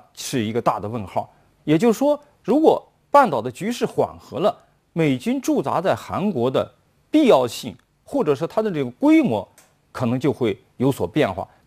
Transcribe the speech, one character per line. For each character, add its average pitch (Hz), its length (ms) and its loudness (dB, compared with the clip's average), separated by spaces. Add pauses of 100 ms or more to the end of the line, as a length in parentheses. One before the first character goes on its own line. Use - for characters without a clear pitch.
(160)
是 - 280 -4
一 107 80 -4
个 117 80 -4
大 113 200 0
的 101 100 -8
问 110 160 -8
号。 - 260 -8 (320)
也 151 140 2
就 226 160 2
是 - 60 -6
说， 285 200 0 (240)
如 262 160 0
果 311 240 2 (280)
半 277 180 6
岛 135 100 -2
的 117 120 -4
局 202 200 -8
势 240 140 -4
缓 87 320 -2
和 98 220 -12
了， 185 180 0 (360)
美 156 220 0
军 247 240 -4
驻 269 220 -2
扎 131 180 -4
在 170 160 0
韩 160 360 -4
国 127 180 0
的 123 180 0 (440)
必 302 160 4
要 143 180 6
性， 117 300 -10 (280)
或 277 200 -2
者 151 100 2
说 147 140 -4
它 - 120 -2
的 220 120 -2
这 151 120 -4
个 123 60 -4
规 311 320 4
模， 113 260 -2 (440)
可 - 160 -4
能 127 120 0
就 131 140 2
会 107 260 -2 (180)
有 135 140 2
所 95 160 -4
变 113 240 0
化。 92 160 -10 (200)